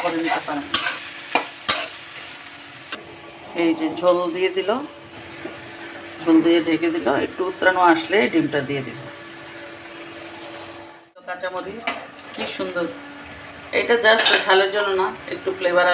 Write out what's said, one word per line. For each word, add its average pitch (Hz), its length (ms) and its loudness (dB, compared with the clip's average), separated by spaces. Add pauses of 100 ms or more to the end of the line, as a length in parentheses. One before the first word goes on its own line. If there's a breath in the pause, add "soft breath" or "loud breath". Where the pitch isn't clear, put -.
করে 170 240 0
নিতে 151 220 2
পারেন। 143 180 -4 (3000)
এই 165 160 4
যে 156 80 0 (120)
ঝোল 175 180 6 (180)
দিয়ে 185 220 2
দিল, 185 120 2 (1500)
ঝোল 165 240 8
দিয়ে 170 220 8
ঢেকে 165 280 2
দিল, 170 120 0 (180)
একটু - 240 -8
উতরানো 185 320 4 (120)
আসলে 165 240 2 (160)
ডিমটা 147 260 2 (100)
দিয়ে 139 180 -2
দিল। 117 120 -10 (2250)
কাঁচামরিচ 185 600 -6 (460)
কি - 100 -6 (140)
সুন্দর, 180 280 -2 (920)
এটা 233 240 4
just 220 240 8 (180)
ঝালের 190 300 6
জন্য 202 140 2 (120)
না, 190 60 2 (260)
একটু - 240 -4
ফ্লেভার 180 360 4